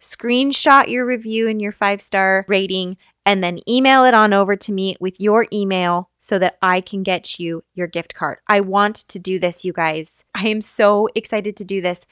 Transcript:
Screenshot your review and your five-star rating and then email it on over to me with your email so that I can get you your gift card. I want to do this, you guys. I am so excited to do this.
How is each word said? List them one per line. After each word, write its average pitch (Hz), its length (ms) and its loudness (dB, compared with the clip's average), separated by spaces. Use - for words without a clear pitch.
Screenshot 269 880 2
your 247 160 -2
review 226 420 -2
and 214 140 -2
your 208 120 -6
five-star 196 760 0
rating 190 480 -2
and 196 160 2
then 175 240 -2
email 262 380 4
it 254 80 6
on 214 220 6
over 196 200 4
to 196 160 -6
me 190 300 -4
with 185 180 -6
your 208 320 2
email 185 680 -2
so - 200 -2
that 180 220 0
I 185 220 2
can 190 200 -8
get 185 380 -4
you 165 320 -8
your 180 140 -6
gift 170 280 -8
card. 147 220 -6
I 202 120 4
want 202 360 0
to - 220 -14
do 185 200 -4
this, 175 260 -4
you 180 80 -4
guys. 160 640 -6
I 202 140 -2
am 214 120 -2
so 208 540 2
excited 208 420 -6
to 202 80 -12
do 190 160 -6
this. 180 320 -4